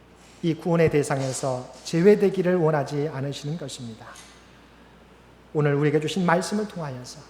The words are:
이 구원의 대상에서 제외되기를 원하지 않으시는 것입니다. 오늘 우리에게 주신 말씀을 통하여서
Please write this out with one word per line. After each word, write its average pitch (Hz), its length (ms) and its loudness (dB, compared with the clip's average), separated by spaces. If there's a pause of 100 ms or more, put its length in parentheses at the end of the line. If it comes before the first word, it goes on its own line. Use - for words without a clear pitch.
(420)
이 165 120 0
구원의 165 380 2
대상에서 135 800 -2 (140)
제외되기를 185 720 4
원하지 151 580 0
않으시는 143 440 -6
것입니다. 127 500 -12 (1500)
오늘 147 220 2
우리에게 147 240 2
주신 160 260 -2
말씀을 185 420 0
통하여서 135 520 -12 (100)